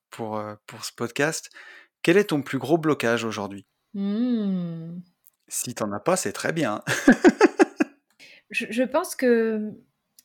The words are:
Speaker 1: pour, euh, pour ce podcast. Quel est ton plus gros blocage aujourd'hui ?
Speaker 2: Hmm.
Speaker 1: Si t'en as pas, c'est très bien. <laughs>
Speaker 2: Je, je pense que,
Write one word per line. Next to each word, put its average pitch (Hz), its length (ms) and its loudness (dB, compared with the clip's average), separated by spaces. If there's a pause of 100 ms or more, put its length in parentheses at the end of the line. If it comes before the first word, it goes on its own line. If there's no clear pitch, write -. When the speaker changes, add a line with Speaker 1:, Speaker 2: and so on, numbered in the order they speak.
Speaker 1:
pour, 107 280 -6
euh, 107 180 -8 (120)
pour - 160 -16
ce - 100 -10
podcast. 143 560 -2 (520)
Quel 170 160 4
est - 80 4
ton 147 160 0
plus 135 160 -6
gros 127 200 2
blocage 120 460 0
aujourd'hui ? 101 420 -8 (280)
Speaker 2:
Hmm. 196 1040 -4 (480)
Speaker 1:
Si - 260 -8
t'en 104 200 -4
as 104 80 -6
pas, 185 160 2
c'est 104 160 -4
très - 180 -4
bien. 139 360 -2
<laughs> - 1600 2
Speaker 2:
Je, 233 180 -4
je 233 140 -2
pense 339 320 -2
que, 226 560 2 (540)